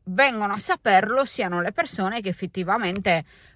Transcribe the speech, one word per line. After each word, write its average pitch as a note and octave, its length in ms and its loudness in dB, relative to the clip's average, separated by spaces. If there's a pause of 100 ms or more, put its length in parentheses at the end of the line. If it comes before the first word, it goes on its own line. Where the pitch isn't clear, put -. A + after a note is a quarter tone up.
vengono G#3 500 0
a G#3+ 40 -6
saperlo A#3 680 2
siano F3+ 340 -2
le F3 120 -2
persone A3+ 500 -4
che F#3+ 80 -4
effettivamente F#3 920 -2 (320)